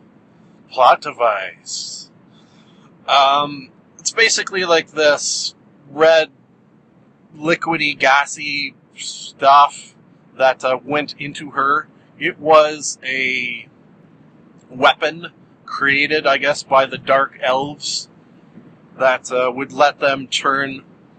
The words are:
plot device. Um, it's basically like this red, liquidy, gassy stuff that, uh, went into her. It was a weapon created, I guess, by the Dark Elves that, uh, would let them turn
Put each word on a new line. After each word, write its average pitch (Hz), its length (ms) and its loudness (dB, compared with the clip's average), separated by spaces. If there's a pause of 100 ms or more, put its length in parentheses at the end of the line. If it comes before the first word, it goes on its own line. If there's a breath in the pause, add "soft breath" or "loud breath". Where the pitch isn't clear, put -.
(680)
plot 139 320 4
device. 107 1120 -6 (960 soft breath)
Um, 139 640 0 (280)
it's - 120 -8
basically 196 540 0
like 165 260 2
this 147 640 0 (340)
red, 156 400 4 (1080)
liquidy, 156 600 -2
gassy 143 800 0 (200)
stuff - 1000 0 (420)
that, 131 260 0
uh, 127 200 0
went 147 360 -4
into 143 320 -14
her. 143 360 -2 (320 soft breath)
It 160 200 -6
was 151 640 2
a 127 640 -6 (1000)
weapon 151 640 0 (340)
created, 143 600 0
I 139 100 2
guess, 139 260 -2
by 135 220 4
the 127 120 -10
Dark 135 440 0
Elves 143 680 -4 (880)
that, 127 340 0
uh, 127 220 0
would 131 180 -8
let 143 280 2
them 139 280 -2
turn 135 560 -4 (360)